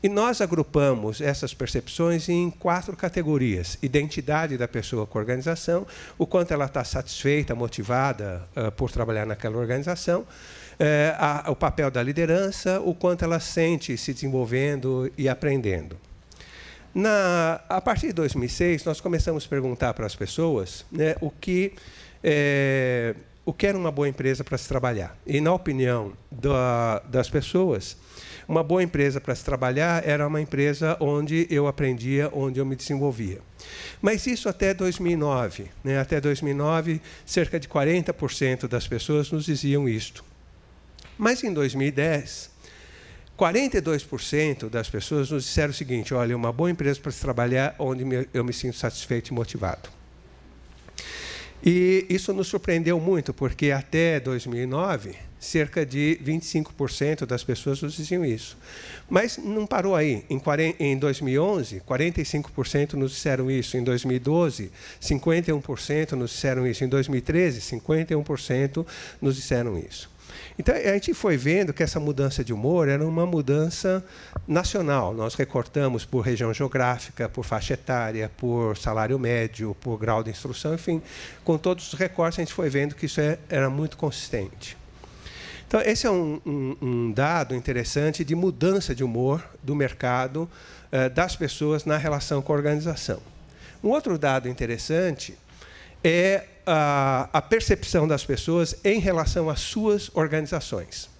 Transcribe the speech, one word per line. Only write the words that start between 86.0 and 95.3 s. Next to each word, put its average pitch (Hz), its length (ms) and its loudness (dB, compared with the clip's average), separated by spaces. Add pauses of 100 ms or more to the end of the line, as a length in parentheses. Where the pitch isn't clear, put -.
é 220 60 4
um, 160 340 0
um, 143 340 -4
um 120 320 0
dado 135 440 0
interessante 143 680 -2
de 151 120 0
mudança 180 580 2
de 127 100 -2
humor 127 400 0 (200)
do 135 100 -2
mercado, 131 760 0 (440)
eh, 131 180 2
das 170 260 0
pessoas 151 480 -2
na 151 140 2
relação 143 460 -2
com 151 100 0
a - 20 4
organização. 151 640 0 (640)
Um 208 60 4
outro 254 300 2
dado 131 280 2
interessante 131 880 -2 (680)